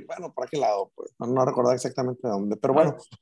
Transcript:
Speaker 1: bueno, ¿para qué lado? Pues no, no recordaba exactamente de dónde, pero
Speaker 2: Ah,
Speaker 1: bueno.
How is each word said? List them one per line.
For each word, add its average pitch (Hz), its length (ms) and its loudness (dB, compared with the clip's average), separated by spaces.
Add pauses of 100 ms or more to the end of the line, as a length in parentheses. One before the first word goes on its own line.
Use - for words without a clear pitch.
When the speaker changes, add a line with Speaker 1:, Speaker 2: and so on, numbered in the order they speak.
Speaker 1:
bueno, 175 260 -10
¿para 127 160 -8
qué 151 100 -6
lado? 104 360 0
Pues - 240 -14
no, 120 80 -8
no 127 180 2
recordaba 127 300 2
exactamente 127 520 -4
de 110 60 -2
dónde, 104 240 -2
pero 131 160 0
Speaker 2:
Ah, 139 40 2
Speaker 1:
bueno. 156 200 4 (260)